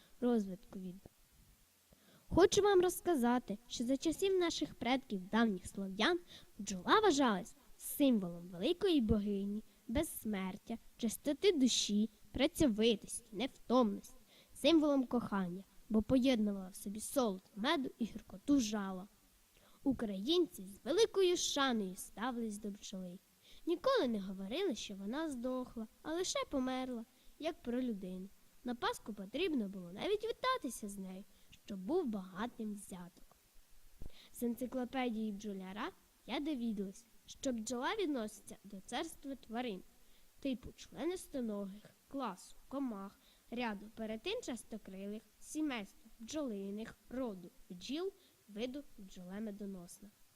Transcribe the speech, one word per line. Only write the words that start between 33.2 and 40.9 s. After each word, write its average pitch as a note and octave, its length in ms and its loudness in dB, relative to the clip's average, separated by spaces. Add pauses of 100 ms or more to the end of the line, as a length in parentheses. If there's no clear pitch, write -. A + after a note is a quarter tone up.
З - 100 -8
енциклопедії A#3+ 880 -2
бджоляра G3+ 580 -8 (360)
я B3 140 -4
довідалась, A#3 640 -4 (220)
що - 260 -4
бджола A#3+ 460 -4
відноситься B3+ 640 -4
до G3 160 -14
царства C#4+ 540 -8
тварин, A3 480 -6 (580)
типу - 320 -4
членистоногих, G#3+ 1120 -6 (260)